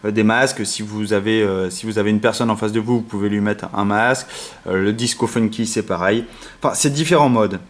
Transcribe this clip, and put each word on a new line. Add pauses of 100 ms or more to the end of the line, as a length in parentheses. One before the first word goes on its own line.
euh,
des
masques.
Si
vous
avez,
euh,
si
vous
avez
une
personne
en
face
de
vous,
vous
pouvez
lui
mettre
un
masque. (400)
Euh,
le
disco
funky,
c'est
pareil. (380)
Enfin,
c'est
différents
modes.